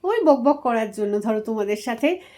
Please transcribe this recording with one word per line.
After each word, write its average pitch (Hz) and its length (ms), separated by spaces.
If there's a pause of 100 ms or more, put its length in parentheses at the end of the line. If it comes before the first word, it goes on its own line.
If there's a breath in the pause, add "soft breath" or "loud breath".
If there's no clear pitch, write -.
ওই 415 200
বকবক 285 380
করার 226 300
জন্য, 208 280
ধরো, 214 200
তোমাদের 214 360
সাথে 277 440 (180 loud breath)